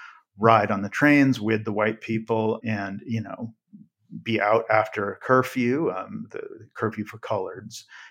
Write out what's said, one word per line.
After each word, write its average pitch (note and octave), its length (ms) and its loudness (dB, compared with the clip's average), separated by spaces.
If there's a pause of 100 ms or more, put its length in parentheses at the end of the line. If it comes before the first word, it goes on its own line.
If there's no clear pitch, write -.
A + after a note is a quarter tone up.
(380)
ride G#2+ 320 6
on G2+ 120 -2
the G2+ 80 -6
trains C#3 520 4
with A2 240 -2
the G#2+ 80 -4
white G#2+ 280 0
people A2 640 -2
and, G2+ 420 -6
you A2+ 160 -4
know, - 320 -12 (680)
be A2 200 0
out G#2+ 280 4
after G#2+ 540 0
curfew," B2+ 680 2
um, F#2+ 400 -10
the - 100 -12 (320)
curfew G#2+ 320 -4
for A2+ 140 -16
coloreds, G2 680 -8 (260)